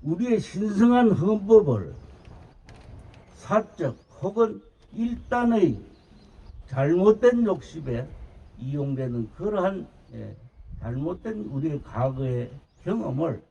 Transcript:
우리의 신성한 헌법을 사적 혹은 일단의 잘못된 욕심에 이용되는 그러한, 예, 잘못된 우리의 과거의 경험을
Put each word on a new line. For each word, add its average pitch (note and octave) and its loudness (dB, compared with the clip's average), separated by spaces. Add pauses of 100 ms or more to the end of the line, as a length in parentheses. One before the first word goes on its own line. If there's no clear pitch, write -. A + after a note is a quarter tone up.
우리의 G3+ 0
신성한 G#3+ 4
헌법을 G3 4 (1400)
사적 F3 -2 (260)
혹은 G#3+ -2 (320)
일단의 A#3 0 (880)
잘못된 G#3 4
욕심에 C#3 -6 (520)
이용되는 C3 -4
그러한, G3 -4 (260)
예, G#2 -14 (440)
잘못된 F3+ -8
우리의 C#3+ -4
과거의 B2+ -4 (320)
경험을 E3 -4